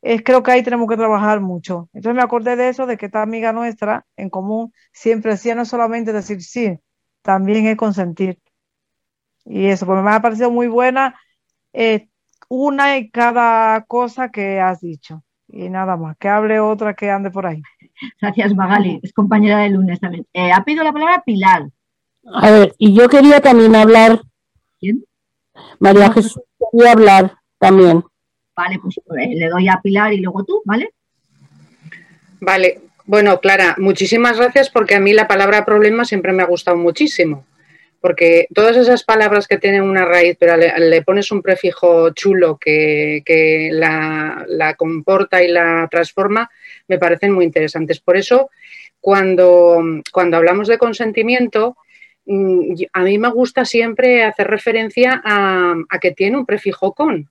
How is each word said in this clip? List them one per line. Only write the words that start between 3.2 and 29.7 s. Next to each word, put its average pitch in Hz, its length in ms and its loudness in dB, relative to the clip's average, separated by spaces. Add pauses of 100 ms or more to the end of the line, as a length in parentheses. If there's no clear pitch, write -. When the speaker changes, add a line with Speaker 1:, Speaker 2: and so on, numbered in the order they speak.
Speaker 1:
amiga 226 300 -6
nuestra 226 540 -8 (100)
en 196 140 -12
común 214 420 -10 (200)
siempre 226 400 -4
decía 233 220 -6
no 240 100 -6
solamente 226 480 -6
decir 202 300 -10
sí, 202 360 -8 (440)
también 202 440 -2
es 220 100 -2
consentir. 190 640 -6 (1040)
Y 196 240 -6
eso, 190 180 -2
pues 190 160 -2
me 202 80 0
ha 214 100 2
parecido 233 300 -2
muy 240 180 -4
buena, 254 500 -2 (540)
eh, 220 360 -4 (400)
una 277 500 -2
y 220 120 -12
cada 226 760 0
cosa 240 440 -6
que 196 300 -6
has 185 200 -4
dicho. 160 420 -18 (260)
Y 180 220 -16
nada 185 260 -6
más, 160 220 -12
que 196 100 -8
hable 214 320 -2
otra 214 340 -4
que 202 160 -8
ande 196 200 -6
por 185 160 -10
ahí. 156 160 -10 (580)
Speaker 2:
Gracias, 202 340 -2
Magali. 190 480 -2
Es 185 120 -14
compañera 208 460 2
de 202 100 0
lunes 190 300 -2
también. 175 340 -12
Eh, 180 180 0
ha 185 100 2
pedido 311 220 -4
la 311 80 -2
palabra 339 320 -2
Pilar. 190 440 0 (580)
Speaker 3:
A 214 240 2
ver, 214 280 6
y 208 160 4
yo 240 140 6
quería 285 320 8
también 233 340 6
hablar. 226 460 6 (580)
Speaker 2:
¿Quién? 214 260 -6 (720)
Speaker 3:
María 196 300 6
Speaker 2:
No, 196 40 2
Speaker 3:
Jesús 220 300 -2 (300)
quería 233 200 6
hablar 196 400 6 (260)
también. 180 460 4 (500)
Speaker 2:
Vale, 180 260 -6
pues, 185 180 -12
eh, - 360 -8
le 165 140 -4
doy 185 200 0
a 185 120 0